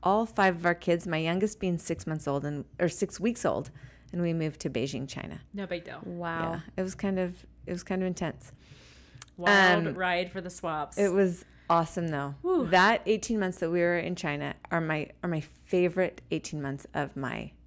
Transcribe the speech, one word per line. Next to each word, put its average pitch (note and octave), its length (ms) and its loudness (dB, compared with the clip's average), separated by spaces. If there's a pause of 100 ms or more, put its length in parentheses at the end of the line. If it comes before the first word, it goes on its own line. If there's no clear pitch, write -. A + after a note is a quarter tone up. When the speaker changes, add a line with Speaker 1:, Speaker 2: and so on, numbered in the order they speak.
Speaker 1:
all G#3 220 4
five F#3+ 320 2
of E3+ 80 -8
our F3 100 4
kids, E3+ 320 0
my E3 120 0
youngest F3+ 420 0
being F3+ 160 0
six E3 300 -4
months D#3 200 -4
old C#3 200 0
and, D3 180 -4 (160)
or F3 80 4
six - 320 -4
weeks A#3 240 -2
old, A#2 260 0 (440)
and F3 80 0
we E3+ 100 0
moved D#3 280 -2
to D3+ 100 -4
Beijing, C3+ 360 -4
China. - 360 -10 (100)
Speaker 2:
No G3 140 -8
big F3 180 -8
deal. - 200 -12
Speaker 3:
Wow. E3+ 500 -4
Speaker 1:
Yeah, D#3+ 60 -8 (180)
it F#3+ 40 -2
was F#3 120 -4
kind G3 240 -2
of, F3+ 260 -4 (220)
it - 60 -6
was F3+ 100 -6
kind F#3 180 -2
of F#3 80 0
intense. F3 420 -6 (840)
Speaker 2:
Wild F3+ 520 6
Speaker 1:
Um, C#3+ 60 -4
Speaker 2:
ride F3+ 380 0
for G3 80 -6
the F3 100 -8
swaps. D#3 460 -4
Speaker 1:
It G3+ 160 4
was F#3 320 2 (240)
awesome E3+ 400 2
though. C#3+ 340 -4
Speaker 2:
Whew. F4 280 2
Speaker 1:
That F#3+ 360 6
eighteen G#3+ 340 0
months F#3 180 -2
that E3 120 -2
we F3 100 2
were F3 180 4
in E3+ 180 -2
China D3 380 -4 (160)
are E3+ 100 0
my, D#3 300 -2 (120)
are F3+ 60 -2
my D#3+ 120 0
favorite F3+ 800 0 (100)
eighteen D#3 320 -4
months C#3 320 -6
of C#3+ 220 -4
my A#2 340 -6 (160)